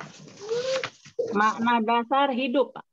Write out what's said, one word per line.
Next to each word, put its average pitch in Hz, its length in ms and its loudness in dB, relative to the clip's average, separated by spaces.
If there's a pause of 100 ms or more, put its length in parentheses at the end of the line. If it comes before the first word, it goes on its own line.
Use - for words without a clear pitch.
(1300)
Makna 226 500 2
dasar 233 500 2
hidup, 254 420 0
Pak. - 200 -16